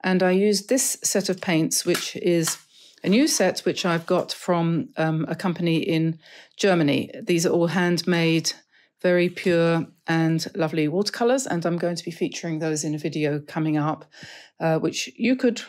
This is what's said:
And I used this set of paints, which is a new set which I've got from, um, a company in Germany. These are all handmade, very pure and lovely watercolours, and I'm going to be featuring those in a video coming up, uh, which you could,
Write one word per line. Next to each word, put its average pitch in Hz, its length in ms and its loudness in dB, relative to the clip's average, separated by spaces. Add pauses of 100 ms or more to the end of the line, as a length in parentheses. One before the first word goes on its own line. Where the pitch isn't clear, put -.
And 185 200 2
I 185 100 4
used 202 360 2
this - 340 0
set 190 260 0
of 185 120 -4
paints, 160 460 0
which - 300 -2
is 170 420 0 (440)
a - 60 -2
new 254 200 4
set 190 320 0
which - 260 -2
I've 165 200 0
got - 260 0
from, 170 640 0
um, 160 320 0
a 165 60 -4
company 170 440 0
in 160 400 0 (380)
Germany. 165 540 2 (120)
These 170 240 0
are - 40 2
all 170 180 2
handmade, 170 840 0 (480)
very 180 280 2
pure 170 580 0 (200)
and 165 400 0 (100)
lovely 156 320 0
watercolours, 240 580 0
and 170 200 -4
I'm 170 100 0
going 175 200 -2
to - 80 -12
be 170 60 -8
featuring 165 480 -6
those 156 260 -2
in 151 100 -2
a 151 40 -4
video 151 400 -2
coming 156 380 -2
up, 151 300 -2 (520)
uh, 160 200 0
which - 380 -4
you 254 200 2
could, 247 320 0